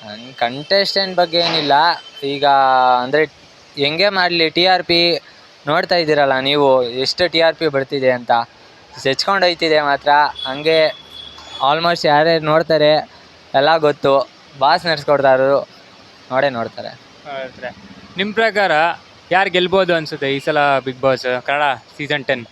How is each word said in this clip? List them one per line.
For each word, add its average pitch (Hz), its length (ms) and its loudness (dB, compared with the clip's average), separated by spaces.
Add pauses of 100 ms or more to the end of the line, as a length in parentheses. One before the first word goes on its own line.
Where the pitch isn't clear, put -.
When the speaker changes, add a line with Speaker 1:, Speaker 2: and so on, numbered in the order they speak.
Speaker 1:
ನನ್ 117 280 -18
ಕಂಟೆಸ್ಟೆಂಟ್ 185 800 -4
ಬಗ್ಗೆ 170 220 0
ಏನಿಲ್ಲ. 165 340 -2 (500)
ಈಗ 139 220 -6 (580)
ಅಂದ್ರೆ 143 220 0 (520)
ಹೆಂಗೆ 156 320 0
ಮಾಡ್ಲಿ, 175 420 0
ಟಿ 170 160 0
ಆರ್ 185 160 2
ಪಿ 170 380 0 (460)
ನೋಡ್ತಾ 170 300 0
ಇದ್ದೀರಲ್ಲ 147 420 2
ನೀವು, 135 460 2
ಎಷ್ಟು 131 480 -4
ಟಿ 165 80 0
ಆರ್ 160 160 2
ಪಿ 165 100 -4
ಬರ್ತಿದೆ 135 440 -2
ಅಂತ, 123 200 -2 (720)
ಹೆಚ್ಕೊಂಡು 185 440 0
ಹೋಯ್ತಿದೆ 160 340 0
ಮಾತ್ರ. 143 280 -2 (380)
ಹಂಗೆ 151 480 0 (800)
almost 170 340 -2
ಯಾರ್ಯಾರು 156 380 2
ನೋಡ್ತಾರೆ 156 520 2 (580)
ಎಲ್ಲ 147 220 2
ಗೊತ್ತು. 143 520 0 (300)
ಬಾಸ್ 165 280 0
ನಡ್ಸ್ಕೊಡ್ತಾರು, 139 840 2 (640)
ನೋಡೇ 139 180 0
ನೋಡ್ತಾರೆ. 113 380 -10
Speaker 2:
ಹೌದ್ರೆ. 131 840 -16 (420)
ನಿಮ್ 196 180 -4
ಪ್ರಕಾರ 208 380 0 (600)
ಯಾರ್ 190 160 2
ಗೆಲ್ಬೋದು 180 460 0
ಅನ್ಸುತ್ತೆ 147 420 -4
ಈ - 20 -4
ಸಲ 151 200 -2 (200)
Bigg 127 180 -6
Boss 127 460 -2
ಕನ್ನಡ 143 200 -2 (340)
ಸೀಸನ್ 143 280 -6
ಟೆನ್? 123 280 -4